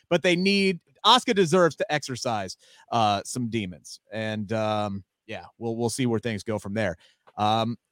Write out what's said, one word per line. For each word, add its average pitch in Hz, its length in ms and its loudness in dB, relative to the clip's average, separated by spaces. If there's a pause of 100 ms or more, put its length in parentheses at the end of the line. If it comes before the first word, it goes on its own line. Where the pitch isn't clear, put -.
But 170 140 2
they 175 140 2
need, 190 420 2 (260)
Asuka 233 300 6
deserves 180 400 4
to - 180 -4
exercise, 117 640 -4 (380)
uh, 104 320 4
some 120 240 -6
demons. 98 500 -8 (100)
And, 107 440 -6
um, 107 500 -2 (240)
yeah, 95 180 -12 (120)
we'll, 110 180 -6
we'll 117 140 0
see 127 160 -2
where 113 140 0
things 110 240 -6
go 107 160 -4
from 101 140 -12
there. 101 220 -2 (420)
Um, 113 400 0 (140)